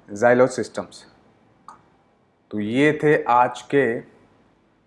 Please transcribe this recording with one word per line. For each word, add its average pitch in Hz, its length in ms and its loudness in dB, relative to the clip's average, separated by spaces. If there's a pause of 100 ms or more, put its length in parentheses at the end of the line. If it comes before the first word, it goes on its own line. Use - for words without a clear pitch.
(140)
Xylose 123 340 4
सिस्टम्स। - 580 -10 (1400)
तो 104 100 -6
ये 135 420 0
थे 151 200 2
आज 123 400 0
के 131 380 0 (840)